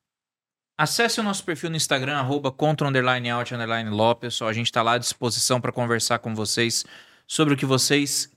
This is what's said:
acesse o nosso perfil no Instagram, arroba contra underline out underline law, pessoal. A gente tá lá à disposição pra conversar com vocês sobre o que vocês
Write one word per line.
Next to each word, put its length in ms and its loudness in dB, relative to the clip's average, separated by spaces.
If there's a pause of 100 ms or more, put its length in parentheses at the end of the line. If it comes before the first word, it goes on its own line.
(760)
acesse 420 2
o 40 -2
nosso 200 -2
perfil 260 -4
no 60 -4
Instagram, 420 0
arroba 340 0
contra 360 0
underline 420 2
out 240 -2
underline 360 -4
law, 260 4
pessoal. 340 -4
A 40 -2
gente 180 -2
tá 100 2
lá 120 2
à 40 2
disposição 640 0
pra 100 -4
conversar 480 -2
com 140 -6
vocês 520 -2 (420)
sobre 260 2
o 40 2
que 80 -2
vocês 720 0